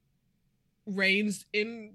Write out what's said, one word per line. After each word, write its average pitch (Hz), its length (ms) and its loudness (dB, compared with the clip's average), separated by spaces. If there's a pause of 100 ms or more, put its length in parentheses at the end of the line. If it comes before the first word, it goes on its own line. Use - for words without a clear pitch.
(840)
reigns 196 680 0
in 214 420 -4